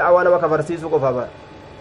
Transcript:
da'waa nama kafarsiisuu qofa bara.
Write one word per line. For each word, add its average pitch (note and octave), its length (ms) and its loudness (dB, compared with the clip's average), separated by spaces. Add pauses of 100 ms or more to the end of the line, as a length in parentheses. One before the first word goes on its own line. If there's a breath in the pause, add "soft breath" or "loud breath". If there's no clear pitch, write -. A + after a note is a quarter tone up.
da'waa F3 240 4
nama F3 140 4
kafarsiisuu D#3 520 -4
qofa C3+ 220 0
bara. A#2+ 160 -6 (520)